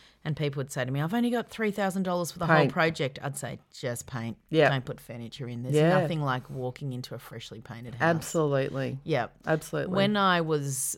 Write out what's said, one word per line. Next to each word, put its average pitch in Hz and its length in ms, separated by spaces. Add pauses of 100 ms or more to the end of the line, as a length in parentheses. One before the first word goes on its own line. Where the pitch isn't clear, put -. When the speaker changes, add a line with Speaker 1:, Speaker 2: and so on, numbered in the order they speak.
(220)
Speaker 1:
and 151 140
people 143 240
would 127 100
say 127 140
to 127 60
me, 139 100
"I've 165 140
only 240 160
got 240 180
three 220 220
thousand 196 320
dollars 180 280
for - 80
the 175 80
Speaker 2:
Paint. 160 120
Speaker 1:
whole 143 100
project," 160 540
I'd 143 160
say, 123 200 (140)
"Just - 340
paint. 113 300 (140)
Speaker 2:
Yeah. 156 180
Speaker 1:
Don't 127 160
put - 160
furniture 120 480
in." 120 140
There's 127 140
Speaker 2:
Yeah. 165 220
Speaker 1:
nothing 160 240
like 127 280
walking 131 420
into 123 220
a 117 40
freshly 113 440
painted 117 320
house. 120 80
Speaker 2:
Absolutely. 139 1000
Speaker 1:
Yeah. 127 260 (180)
Speaker 2:
Absolutely. 156 480
Speaker 1:
When 202 240
I 185 240
was 143 560